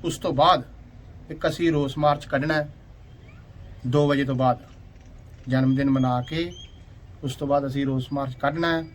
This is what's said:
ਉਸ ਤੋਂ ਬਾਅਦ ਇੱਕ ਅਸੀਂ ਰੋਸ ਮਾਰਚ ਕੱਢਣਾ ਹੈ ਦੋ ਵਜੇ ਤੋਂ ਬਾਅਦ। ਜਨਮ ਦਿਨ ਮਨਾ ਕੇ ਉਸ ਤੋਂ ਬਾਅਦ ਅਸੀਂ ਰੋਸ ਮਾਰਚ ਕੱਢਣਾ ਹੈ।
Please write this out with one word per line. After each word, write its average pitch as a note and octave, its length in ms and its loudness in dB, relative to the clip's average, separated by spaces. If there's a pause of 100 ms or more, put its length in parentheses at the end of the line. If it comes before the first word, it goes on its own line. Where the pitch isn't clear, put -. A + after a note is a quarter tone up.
ਉਸ - 140 -4
ਤੋਂ F3 140 -2
ਬਾਅਦ D3 300 6 (680)
ਇੱਕ D#3 180 -2
ਅਸੀਂ E3 240 2
ਰੋਸ C#3+ 260 0
ਮਾਰਚ D3+ 260 2
ਕੱਢਣਾ D3 300 0
ਹੈ D3+ 140 0 (1160)
ਦੋ C#3+ 220 4
ਵਜੇ C#3 160 2
ਤੋਂ C3+ 100 0
ਬਾਅਦ। B2+ 240 4 (920)
ਜਨਮ C3 280 4
ਦਿਨ C#3 140 2
ਮਨਾ B2+ 380 2
ਕੇ E3+ 240 -4 (720)
ਉਸ C3+ 140 -6
ਤੋਂ D3 100 -4
ਬਾਅਦ C#3 200 2
ਅਸੀਂ C#3 200 -2
ਰੋਸ C3 260 -2
ਮਾਰਚ C3+ 220 -4
ਕੱਢਣਾ E3 420 0
ਹੈ। E3 80 -4 (100)